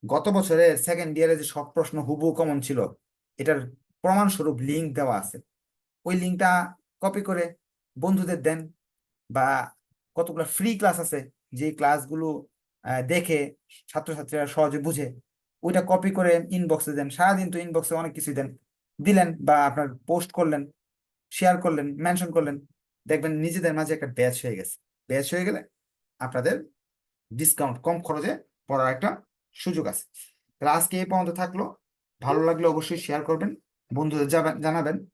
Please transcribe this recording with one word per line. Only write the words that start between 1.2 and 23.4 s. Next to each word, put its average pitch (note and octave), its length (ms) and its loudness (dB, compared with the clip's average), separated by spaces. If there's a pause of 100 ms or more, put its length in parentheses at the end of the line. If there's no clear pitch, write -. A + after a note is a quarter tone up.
যে D3 140 -6
সব D3 120 -4 (100)
প্রশ্ন D#3+ 200 0 (120)
হুবহু D#3 300 0
কমন D3+ 280 0
ছিল, C3+ 120 -2 (600)
এটার C#3+ 200 2 (440)
প্রমাণস্বরূপ F#3+ 540 2 (120)
লিংক D#3 180 -2 (120)
দেওয়া C3 240 0
আছে, - 140 -12 (720)
ওই F3+ 160 0
লিঙ্কটা F3+ 280 2 (520)
কপি G3 260 -2
করে F3 160 0 (520)
বন্ধুদের F3+ 500 0
দেন, D#3+ 140 0 (720)
বা C3 180 2 (680)
কতগুলো E3 280 -2 (120)
ফ্রি G#3 140 0 (100)
ক্লাস F#3 240 4
আছে D3+ 140 -6 (400)
যে D3 80 -2 (120)
ক্লাসগুলো, D3 500 0 (560)
আহ, B2+ 180 -4 (100)
দেখে F3 260 0 (520)
ছাত্রছাত্রীরা D3+ 640 -6
সহজে D3 320 2
বুঝে, C#3+ 200 -2 (560)
ওইটা F3+ 280 2
কপি F#3 280 2
করে F3 140 6 (240)
ইনবক্সে D#3 420 0
দেন। C#3 180 -4
সারাদিন F#3 360 4
তো F3 40 -4 (100)
ইনবক্সে E3 340 -2
অনেক E3 180 -6
কিছুই C#3+ 200 -6
দেন, C3+ 100 -2 (500)
দিলেন F3+ 300 6 (180)
বা D3 100 6 (120)
আপনার C#3+ 200 -2 (200)
পোস্ট F3 300 0
করলেন, D3+ 240 0 (760)
শেয়ার F3+ 280 4
করলেন, D3+ 220 0 (180)
মেনশন F3 320 0
করলেন, D3 200 0 (540)
দেখবেন D#3 220 0 (120)